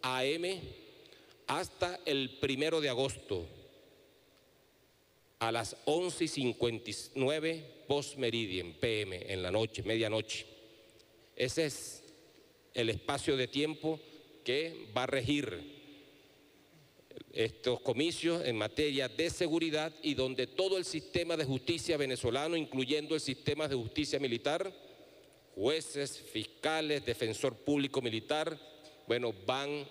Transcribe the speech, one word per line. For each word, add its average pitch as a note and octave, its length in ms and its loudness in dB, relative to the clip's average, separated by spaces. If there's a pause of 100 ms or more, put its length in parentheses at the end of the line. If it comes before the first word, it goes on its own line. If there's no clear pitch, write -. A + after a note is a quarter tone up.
A B2+ 220 0
M, E3+ 380 0 (840)
hasta F3+ 580 -2
el C3+ 340 0
primero D3 400 2
de D3 80 0
agosto, A#2+ 580 0 (1900)
a A2+ 120 0
las A2+ 320 -2
once E3+ 400 2
y D#3+ 60 2
cincuenta A#2+ 600 0
y G#2 60 -4 (200)
nueve D3+ 720 -2
post C#3+ 300 0
meridiem, G2+ 600 0
P A2+ 260 2
M, F#2+ 320 -6
en F#2 100 -2
la F2+ 80 0
noche, A2 320 0
medianoche. A2 600 0 (920)
Ese D#3+ 300 2
es - 380 -6 (720)
el A#2 180 2
espacio C#3 440 2
de B2+ 120 2
tiempo D3+ 520 0 (460)
que D3+ 500 -2
va B2+ 80 2
a C3 40 0
regir B2+ 720 0 (1500)
estos A2+ 480 0
comicios D#3+ 640 2
en A#2+ 120 2
materia C3+ 520 0
de D#3 200 0
seguridad D#3+ 640 2 (120)
y D3 100 2
donde B2+ 340 0
todo F#3+ 300 2
el F3+ 80 0
sistema E3+ 500 -2
de D#3 100 2
justicia D3 520 0
venezolano, C3+ 580 0
incluyendo D3 600 0
el D3+ 60 0
sistema D3 460 -2
de C3+ 80 0
justicia C3+ 440 0
militar, C#3+ 520 0 (840)
jueces, C#3+ 640 0
fiscales, D3+ 840 0
defensor A#2 500 0
público C#3 460 2
militar, D3 560 0 (500)
bueno, A#2 260 2 (120)
van C#3 460 0